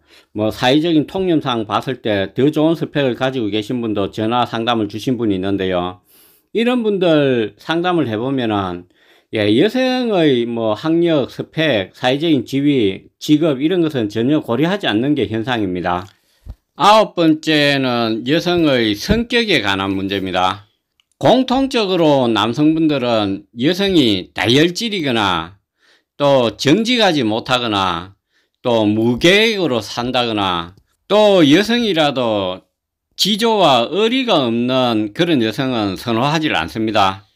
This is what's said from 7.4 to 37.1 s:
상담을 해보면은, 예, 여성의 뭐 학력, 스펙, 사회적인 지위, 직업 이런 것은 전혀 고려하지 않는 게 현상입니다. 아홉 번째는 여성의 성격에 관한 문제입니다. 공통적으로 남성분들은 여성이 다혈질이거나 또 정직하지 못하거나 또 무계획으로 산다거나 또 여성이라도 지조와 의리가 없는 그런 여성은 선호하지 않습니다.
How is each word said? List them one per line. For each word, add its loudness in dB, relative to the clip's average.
상담을 -2
해보면은, -4
예, 2
여성의 0
뭐 -2
학력, 0
스펙, -2
사회적인 0
지위, 0
직업 0
이런 0
것은 -2
전혀 0
고려하지 -2
않는 0
게 -2
현상입니다. -4
아홉 4
번째는 0
여성의 2
성격에 0
관한 -2
문제입니다. -2
공통적으로 2
남성분들은 0
여성이 0
다혈질이거나 0
또 2
정직하지 2
못하거나 -2
또 2
무계획으로 2
산다거나 -4
또 4
여성이라도 0
지조와 2
의리가 0
없는 0
그런 0
여성은 -2
선호하지 -2
않습니다. -2